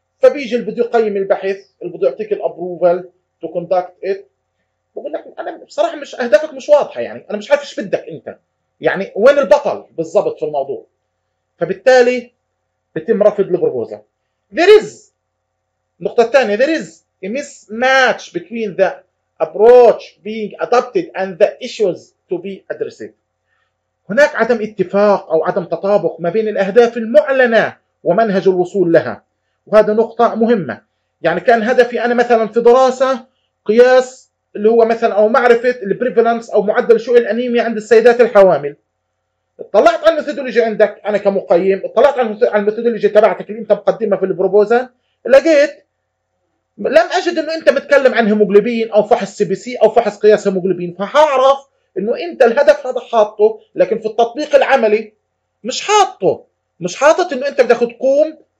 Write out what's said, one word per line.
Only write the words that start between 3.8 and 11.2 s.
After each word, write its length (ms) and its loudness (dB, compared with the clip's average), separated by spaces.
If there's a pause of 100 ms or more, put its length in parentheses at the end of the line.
ات 220 -8 (680)
بقول 160 -12
لك 120 -12 (140)
أنا 260 -14
بصراحة 320 -6
مش 180 -16
أهدافك 400 -2
مش 140 -12
واضحة، 320 0
يعني 300 -12
أنا 80 -8
مش 120 -16
عارف 120 0
إيش 180 -12
بدك 280 -8
أنت، 300 -16 (420)
يعني 360 -4
وين 220 4
البطل 460 0 (120)
بالضبط 420 -4
في 60 -8
الموضوع؟ 420 -8 (720)